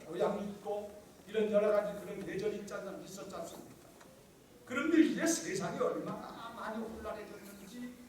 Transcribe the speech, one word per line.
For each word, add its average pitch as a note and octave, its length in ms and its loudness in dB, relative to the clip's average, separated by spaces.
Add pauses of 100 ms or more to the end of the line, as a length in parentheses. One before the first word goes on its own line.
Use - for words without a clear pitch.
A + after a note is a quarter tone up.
교양이 G3+ 440 0
있고 G#3 520 -6 (260)
이런 G#3 240 2
여러 G#3 200 6
가지 G#3 280 4
그런 - 280 -8
예절이 G3+ 300 -2
있지 - 160 -10
않나, F#3+ 300 -8
있었지 F#3+ 320 -12
않습니까? - 540 -12 (760)
그런데 D#4 360 6
이제 - 240 6
세상이 F3 540 0
얼마나 - 760 -2
많이 G#3+ 220 -6
혼란해졌는지, G#3 1160 -10 (160)